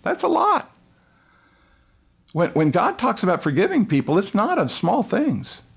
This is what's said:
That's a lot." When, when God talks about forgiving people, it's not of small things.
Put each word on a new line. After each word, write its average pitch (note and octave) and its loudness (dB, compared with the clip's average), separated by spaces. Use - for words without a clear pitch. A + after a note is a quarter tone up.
That's - -4
a F#4 2
lot." E4+ 0
When, E3 0
when D#3 2
God F3 2
talks A#3 -2
about F3+ 2
forgiving G3+ 2
people, C#3 0
it's G3+ -2
not C4 0
of C#3 0
small G#3+ 0
things. A3+ -4